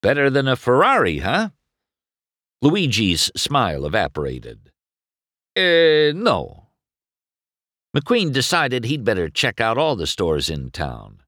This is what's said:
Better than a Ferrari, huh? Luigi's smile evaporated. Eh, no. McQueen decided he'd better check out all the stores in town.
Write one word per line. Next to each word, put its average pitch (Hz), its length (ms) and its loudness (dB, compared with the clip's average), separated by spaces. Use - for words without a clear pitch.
Better 139 280 2
than 135 180 0
a 131 80 2
Ferrari, 131 640 2
huh? 143 300 -2
Luigi's 120 760 2
smile 87 500 -2
evaporated. 71 840 -4
Eh, 165 600 4
no. 160 520 -4
McQueen 180 360 0
decided 127 540 0
he'd 135 180 -4
better 98 260 0
check 113 300 -4
out 113 180 0
all 151 180 0
the 85 120 -4
stores 78 420 0
in 71 200 -6
town. 55 580 -10